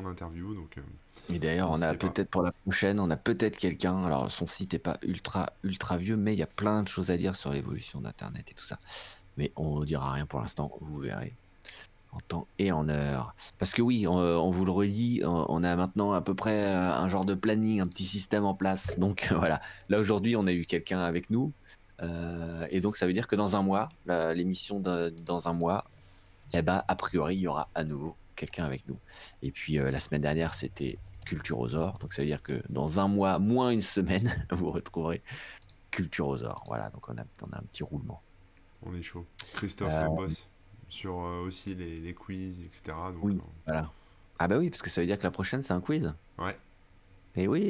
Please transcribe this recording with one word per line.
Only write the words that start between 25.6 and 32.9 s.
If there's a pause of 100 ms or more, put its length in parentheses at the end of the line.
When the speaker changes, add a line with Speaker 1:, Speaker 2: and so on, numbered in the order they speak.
Speaker 2:
eh
ben,
a
priori,
il
y
aura
à
nouveau (220)
quelqu'un
avec
nous. (420)
Et
puis,
euh,
la
semaine
dernière,
c'était (260)
Culture
aux
Ors,
donc
ça
veut
dire
que
dans